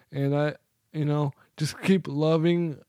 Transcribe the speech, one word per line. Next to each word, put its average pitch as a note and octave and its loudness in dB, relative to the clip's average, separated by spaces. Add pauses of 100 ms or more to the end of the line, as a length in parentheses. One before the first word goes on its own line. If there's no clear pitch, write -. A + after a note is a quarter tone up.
(120)
And C#3 0
I, D3 0 (380)
you D#3 -2
know, D3 0 (240)
just - -4
keep F#3+ 2
loving, D#3+ 0 (100)